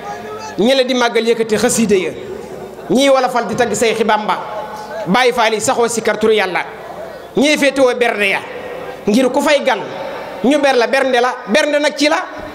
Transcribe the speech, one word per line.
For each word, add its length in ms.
ñi 160
la 80
di 120
màggal 340
yëkkati 280
xasiida 400
ya, 140
ñii 180
wala 200
fal 180
di 80
tagg 180
Seexi 320
Bamba, 320
Baay 260
Faal 220
yi 60
saxoo 280
si 140
kar 160
turu 160
Yàlla, 300
ñii 200
féetewoo 380
bernde 340
ya, 120
ngir 240
ku 100
fay 240
gan, 160
ñu 160
ber 160
la 100
bernde 340
la, 140
bernde 320
nag 160
ci 120
la, 80